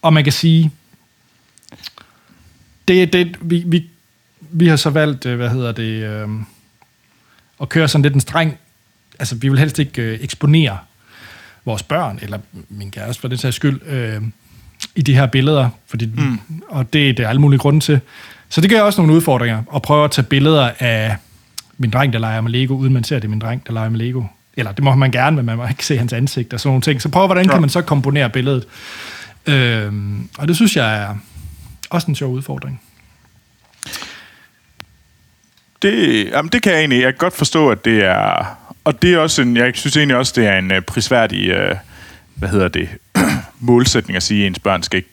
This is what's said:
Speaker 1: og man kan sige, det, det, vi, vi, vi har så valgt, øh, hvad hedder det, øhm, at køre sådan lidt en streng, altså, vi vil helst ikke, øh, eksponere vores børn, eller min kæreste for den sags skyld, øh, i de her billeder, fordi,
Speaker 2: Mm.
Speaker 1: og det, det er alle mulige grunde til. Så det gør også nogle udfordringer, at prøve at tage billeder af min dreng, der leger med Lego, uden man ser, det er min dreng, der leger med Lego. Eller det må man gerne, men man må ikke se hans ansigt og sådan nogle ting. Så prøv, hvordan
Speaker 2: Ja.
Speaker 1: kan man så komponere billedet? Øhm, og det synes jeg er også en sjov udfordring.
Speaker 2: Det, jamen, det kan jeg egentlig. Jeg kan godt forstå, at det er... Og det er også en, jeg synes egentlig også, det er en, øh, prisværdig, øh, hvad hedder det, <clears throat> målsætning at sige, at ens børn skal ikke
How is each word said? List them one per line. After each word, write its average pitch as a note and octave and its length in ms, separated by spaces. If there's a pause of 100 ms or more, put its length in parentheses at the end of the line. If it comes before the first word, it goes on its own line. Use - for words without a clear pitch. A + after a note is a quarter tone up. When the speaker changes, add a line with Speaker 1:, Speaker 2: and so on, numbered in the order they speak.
Speaker 1:
og D#3+ 100
man D3+ 120
kan C#3+ 80
sige, D#3+ 380 (2250)
det, F#3 240
det, F3+ 280
vi, E3+ 260
vi, E3 180 (560)
vi E3 280
har D#3+ 80
så D3+ 140
valgt, D3 360
øh, B2 100
hvad A#2+ 140
hedder A#2+ 220
det, A2 320
øhm, G#2+ 400 (1160)
at C3+ 60
køre D#3+ 200
sådan D3 140
lidt C#3+ 120
en C#3 60
streng, D#3+ 360 (640)
altså, B2+ 160
vi A#2+ 140
vil C3+ 100
helst D3 200
ikke, C#3 240
øh, A2+ 180
eksponere D3 580 (840)
vores G#2+ 180
børn, C#3 400
eller G2+ 160 (300)
min G2+ 220
kæreste G#2 300
for C3 80
den B2+ 100
sags B2 180
skyld, C3+ 300
øh, A#2 340 (760)
i D#3+ 80
de C#3 120
her C3+ 120
billeder, C3 420 (180)
fordi, A2+ 200
Speaker 2:
Mm. A#2+ 340 (280)
Speaker 1:
og C3+ 240
det, C#3 240
det B2 80
er G#2+ 40
alle C3 120
mulige C#3+ 200
grunde D3 200
til. C#3+ 200 (480)
Så - 120
det F#3+ 100
gør A3 120
også G3+ 180
nogle D#3 140
udfordringer, A#2+ 480 (120)
at C#3 80
prøve D3 220
at C#3+ 60
tage B2 160
billeder C#3 520
af A2 380 (640)
min B2 120
dreng, B2+ 220
der A2+ 60
leger A2+ 220
med A2+ 100
Lego, B2+ 240
uden C3+ 180
man B2 120
ser, D3 120
det G#2+ 80
er G#2+ 40
min G#2+ 100
dreng, A2+ 280
der A#2+ 60
leger A2+ 160
med A2+ 100
Lego. B2 240 (340)
Eller A2+ 160
det C#3 120
må C3+ 100
man C3 160
gerne, C3 260
men B2+ 100
man A2+ 100
må A#2+ 120
ikke - 180
se C#3+ 120
hans A#2+ 140
ansigt B2 420
og A#2 60
sådan C#3+ 100
nogle C3 120
ting. D3 200
Så D#3+ 60
prøv, F3+ 180
hvordan F#3 180
Speaker 2:
Ja. F#3+ 80
Speaker 1:
kan C#3 80
man C#3+ 100
så F3 120
komponere C#3 480
billedet? B2+ 340 (840)
Øhm, G#2 840 (100)
og D3 100
det E3+ 80
synes G#3+ 200
jeg A2 260
er G2+ 120 (760)
også E3+ 160
en D3+ 80
sjov C3 180
udfordring. C3+ 480 (3000)
Speaker 2:
Det, E3+ 480
jamen, D#3 220
det A#3+ 100
kan G3+ 100
jeg D#3+ 60
egentlig. C3+ 240
Jeg B2+ 100
kan - 60
godt F3 180
forstå, D3+ 340
at G2+ 140
det A2 200
er... F#2 520 (280)
Og D3+ 180
det F3+ 120
er E3+ 40
også D#3 240
en, A#2+ 140
jeg A#2+ 180
synes - 220
egentlig C#3+ 200
også, B2+ 200
det A#2 100
er G2 120
en, F#2 140
øh, F#2 100
prisværdig, G#2 640
øh, F#2 280 (580)
hvad G2 140
hedder F#2+ 200
det, E2 200 (260)
<clears throat> F#3+ 60 (400)
målsætning A#2+ 560
at F2+ 60
sige, G#2 200
at G2 40
ens F#2 120
børn F#2+ 240
skal - 140
ikke F#2 160